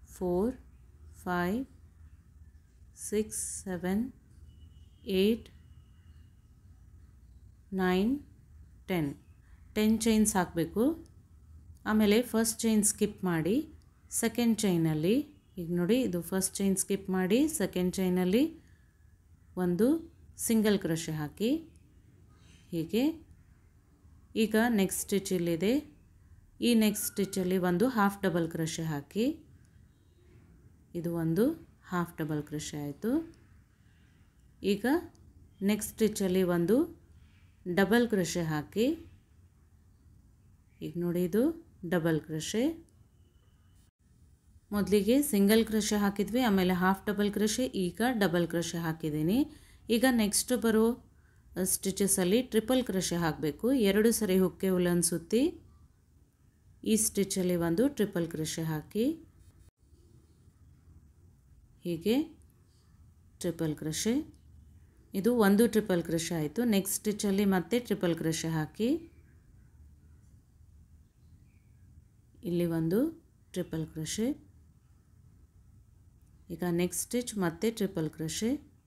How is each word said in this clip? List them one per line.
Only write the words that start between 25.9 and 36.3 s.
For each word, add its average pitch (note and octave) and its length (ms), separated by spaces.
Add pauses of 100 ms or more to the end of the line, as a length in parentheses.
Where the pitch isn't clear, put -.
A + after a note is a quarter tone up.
ಈ A#3+ 120
ನೆಕ್ಸ್ಟ್ G#3+ 320
ಸ್ಟಿಚ್ಚಲ್ಲಿ F#3+ 520
ಒಂದು F3+ 300
ಹಾಫ್ G3+ 340
ಡಬಲ್ E3+ 300
ಕ್ರೋಶೆ D#3+ 320
ಹಾಕಿ. F#3+ 540 (1600)
ಇದು E3+ 200
ಒಂದು E3+ 520 (140)
ಹಾಫ್ E3+ 360
ಡಬಲ್ D3+ 260
ಕ್ರೋಶೆ D3+ 400
ಆಯಿತು. A#3 500 (1300)
ಈಗ G3+ 220 (760)
ನೆಕ್ಸ್ಟ್ G#3+ 320
ಸ್ಟಿಚ್ಚಲ್ಲಿ F#3+ 500